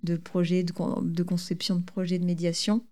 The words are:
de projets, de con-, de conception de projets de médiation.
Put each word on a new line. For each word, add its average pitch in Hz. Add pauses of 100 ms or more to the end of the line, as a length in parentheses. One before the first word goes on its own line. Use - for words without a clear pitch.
de 170
projets, 180
de 175
con-, -
de 170
conception 175
de 175
projets 180
de 180
médiation. 175